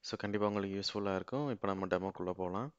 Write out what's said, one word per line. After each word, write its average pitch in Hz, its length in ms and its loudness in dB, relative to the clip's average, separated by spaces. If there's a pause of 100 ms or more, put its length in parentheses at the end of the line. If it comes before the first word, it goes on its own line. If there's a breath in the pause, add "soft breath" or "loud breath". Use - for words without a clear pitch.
So, - 160 -6
கண்டிப்பா 104 300 2
உங்களுக்கு 98 340 2
யூஸ்ஃபுல்லா 101 340 0
இருக்கும். 131 360 -2
இப்ப 104 180 -2
நம்ம 95 180 0
டெமோக்குள்ள 92 440 0
போலாம். 92 480 -2